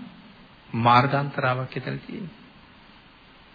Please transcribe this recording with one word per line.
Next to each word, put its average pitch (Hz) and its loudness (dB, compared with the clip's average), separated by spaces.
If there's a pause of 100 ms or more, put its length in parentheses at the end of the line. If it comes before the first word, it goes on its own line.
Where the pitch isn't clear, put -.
(760)
මාර්ගාන්තරාවක් 131 2
එතන 139 -8
තියෙනවා. - -14 (1160)